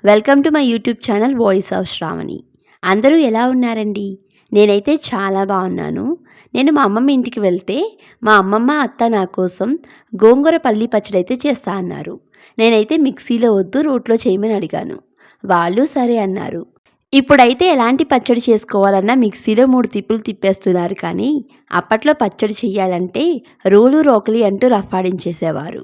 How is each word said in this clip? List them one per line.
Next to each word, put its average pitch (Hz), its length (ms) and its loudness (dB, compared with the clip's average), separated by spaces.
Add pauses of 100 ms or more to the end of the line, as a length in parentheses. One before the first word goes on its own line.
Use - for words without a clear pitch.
Welcome 214 360 4
to 320 100 2
my 302 160 2
YouTube 233 360 -2
channel, 226 260 0 (100)
Voice 196 340 0
of 185 160 -4
Shravani. 165 460 -8 (520)
అందరూ 226 260 4 (120)
ఎలా 220 140 0 (100)
ఉన్నారండి? 220 540 -4 (460)
నేనైతే 208 400 4 (160)
చాలా 196 420 -2
బాగున్నాను. 180 540 -4 (500)
నేను 269 220 2
మా 285 120 2
అమ్మమ్మ 247 280 0
ఇంటికి 240 280 -4
వెళ్తే 180 320 -2 (500)
మా 214 160 4
అమ్మమ్మ, 220 280 0 (160)
అత్త 233 280 -2
నా 202 80 0 (140)
కోసం 185 320 -4 (560)
గోంగూర 285 420 4
పల్లి 226 280 0
పచ్చడి 202 260 -2
అయితే 185 160 -4 (100)
చేస్తా 240 260 -4 (100)
అన్నారు. 151 340 -12 (420)
నేనైతే 226 380 2 (100)
మిక్సీలో 240 540 -2
వద్దు, 190 280 -4
రోట్లో 233 380 -2
చేయమని 202 320 -2
అడిగాను. - 400 -8 (460)
వాళ్ళు 185 400 0 (100)
సరే 240 320 0
అన్నారు. 170 400 -8 (560)
ఇప్పుడైతే 262 420 4 (120)
ఎలాంటి 262 360 2
పచ్చడి 240 380 0
చేసుకోవాలన్నా 202 720 2
మిక్సీలో 220 420 0 (100)
మూడు 247 100 2 (100)
తిప్పులు 214 320 -4
తిప్పేస్తున్నారు, 185 760 -2
కానీ 190 260 -4 (480)
అప్పట్లో 226 340 0 (100)
పచ్చడి 208 400 -4
చెయ్యాలంటే 185 600 -2 (500)
రోలు, 262 240 6 (120)
రోకలి 220 300 0 (100)
అంటూ 202 160 0 (100)
రఫాడించేసేవారు. 175 1040 -6